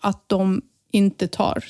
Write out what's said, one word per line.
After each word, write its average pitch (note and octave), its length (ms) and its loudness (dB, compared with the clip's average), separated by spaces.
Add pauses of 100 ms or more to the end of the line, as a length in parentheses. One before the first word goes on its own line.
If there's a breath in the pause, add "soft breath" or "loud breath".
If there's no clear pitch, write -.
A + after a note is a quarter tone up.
att G3+ 260 -4
de F#3+ 340 0 (300)
inte G3 360 2
tar - 420 -4